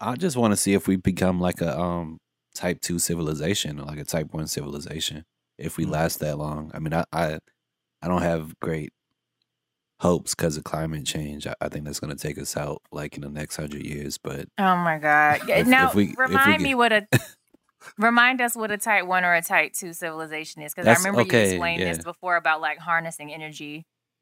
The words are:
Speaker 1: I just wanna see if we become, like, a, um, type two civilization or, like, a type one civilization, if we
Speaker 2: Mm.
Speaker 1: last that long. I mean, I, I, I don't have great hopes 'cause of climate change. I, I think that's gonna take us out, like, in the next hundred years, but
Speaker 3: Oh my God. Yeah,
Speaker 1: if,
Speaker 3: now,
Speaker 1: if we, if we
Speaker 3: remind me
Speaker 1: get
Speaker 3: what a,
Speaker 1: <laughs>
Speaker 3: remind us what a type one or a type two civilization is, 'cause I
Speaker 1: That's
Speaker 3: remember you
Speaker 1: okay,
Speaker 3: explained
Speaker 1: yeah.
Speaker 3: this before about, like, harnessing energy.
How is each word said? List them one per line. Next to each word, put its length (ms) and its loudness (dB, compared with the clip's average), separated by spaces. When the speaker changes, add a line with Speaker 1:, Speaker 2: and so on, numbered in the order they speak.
Speaker 1:
I 140 -4
just 220 -2
wanna 180 6
see 180 2
if 140 2
we 80 4
become, 440 2
like, 220 0
a, 180 0
um, 380 -4
type 260 -4
two 180 -2
civilization 800 -2
or, 60 -10
like, 140 -10
a 40 -10
type 300 -4
one 140 -6
civilization, 760 -8
if 200 -8
we 80 -2
Speaker 2:
Mm. 60 -2
Speaker 1:
last 280 0
that 180 -2
long. 360 -6
I 60 -10
mean, 140 -4
I, 200 0
I, 260 -2
I 60 -8
don't 160 2
have 360 -2
great 320 -6
hopes 340 2
'cause 240 0
of 60 -8
climate 420 -4
change. 400 -6
I, 160 -8
I 80 -2
think 160 -8
that's 140 -8
gonna 160 -6
take 240 -6
us 180 -8
out, 240 -4
like, 240 -10
in 60 -10
the 80 -8
next 280 -8
hundred 280 -8
years, 320 -8
but 300 -10
Speaker 3:
Oh 200 4
my 200 0
God. 500 4
Yeah, 120 4
Speaker 1:
if, 80 2
Speaker 3:
now, 220 6
Speaker 1:
if 60 0
we, 100 4
if 120 -4
we 60 0
Speaker 3:
remind 400 4
me 60 2
Speaker 1:
get 80 0
Speaker 3:
what 140 4
a, 200 2
Speaker 1:
<laughs> 840 -4
Speaker 3:
remind 440 4
us 140 2
what 160 -4
a 60 -2
type 280 2
one 200 2
or 80 4
a 80 4
type 320 2
two 200 -8
civilization 680 -8
is, 120 -10
'cause 140 -4
I 40 10
Speaker 1:
That's 80 6
Speaker 3:
remember 220 4
you 60 2
Speaker 1:
okay, 240 4
Speaker 3:
explained 300 0
Speaker 1:
yeah. 120 0
Speaker 3:
this 100 -6
before 320 -2
about, 260 2
like, 180 -4
harnessing 540 -4
energy. 520 -12